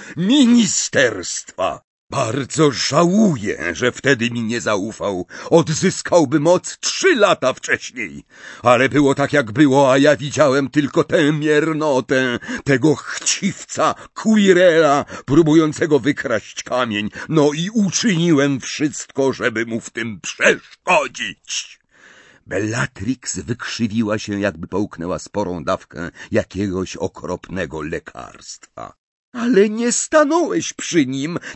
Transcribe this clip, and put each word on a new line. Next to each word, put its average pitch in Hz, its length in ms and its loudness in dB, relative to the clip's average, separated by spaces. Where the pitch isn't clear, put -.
ministerstwa. 165 1700 0
Bardzo 135 600 0
żałuję, 131 1040 0
że 120 160 0
wtedy 120 400 0
mi 117 120 -4
nie 113 180 -4
zaufał. 98 640 -4
Odzyskałby 160 880 2
moc 170 400 0
trzy - 360 2
lata 175 380 2
wcześniej. 113 720 -8
Ale 123 260 6
było 139 260 4
tak, 139 180 0
jak 131 180 0
było, 135 400 4
a 135 60 4
ja 143 180 4
widziałem 139 540 0
tylko 147 340 0
tę 156 300 2
miernotę, 147 1080 0
tego 139 320 2
chciwca - 1000 -4
Quirrella, 175 920 4
próbującego 151 760 4
wykraść 120 640 -4
kamień. 107 460 -4
No 147 240 4
i 170 160 -6
uczyniłem 170 920 2
wszystko, 135 720 -4
żeby 113 320 -4
mu 113 160 -6
w - 80 -16
tym 113 320 -8
przeszkodzić. - 1600 -4
Bellatrix 107 920 -6
wykrzywiła 107 800 -4
się, 101 200 -6
jakby 87 280 -4
połknęła 90 520 -6
sporą 90 440 -6
dawkę 82 460 -6
jakiegoś 95 640 -4
okropnego 85 840 -8
lekarstwa. - 1120 -14
Ale 233 320 4
nie 233 220 -4
stanąłeś 294 840 0
przy 160 320 -2
nim, 135 340 -6